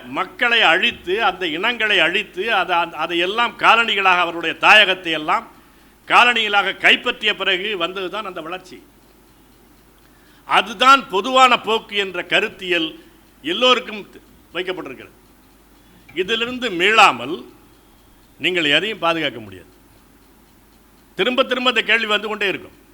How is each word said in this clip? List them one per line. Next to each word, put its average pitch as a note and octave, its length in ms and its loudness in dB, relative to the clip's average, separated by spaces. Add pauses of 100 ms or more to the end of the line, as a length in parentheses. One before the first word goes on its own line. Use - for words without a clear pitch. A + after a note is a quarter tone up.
மக்களை F#3 560 -2
அழித்து, F#3+ 640 2
அந்த F3+ 240 -2
இனங்களை G#3 520 -2
அழித்து, G3 540 -2
அதை, F3+ 220 -2
அதையெல்லாம் E3+ 840 -2
காலணிகளாக, G3 640 4
அவருடைய E3 360 -4
தாயகத்தை F#3 560 4
எல்லாம் E3 360 -2 (600)
காலணிகளாக G3+ 720 2
கைப்பற்றிய G#3+ 580 2
பிறகு F#3+ 440 -4
வந்ததுதான் F#3 440 -6
அந்த F3 180 -12
வளர்ச்சி. F3 420 -14 (1600)
அதுதான் G#3+ 640 4
பொதுவான B3+ 500 4
போக்கு A3 360 -4
என்ற F#3+ 280 -4
கருத்தியல் F3 760 -4 (420)
எல்லோருக்கும் G#3+ 680 -2 (460)
வைக்கப்பட்டிருக்கிறது. D#3 640 -10 (1000)
இதிலிருந்து A#3 540 -4
மீளாமல் F#3 760 2 (960)
நீங்கள் F3 240 -2
எதையும் E3+ 360 0
பாதுகாக்க D#3+ 400 -2
முடியாது. F#2 280 -18 (1500)
திரும்ப B3 280 0
திரும்ப B3 260 -6
இந்த A3 120 -2
கேள்வி A3 240 -2
வந்து G#3 220 -4
கொண்டே G#3 200 -6
இருக்கும், D3 240 -8 (220)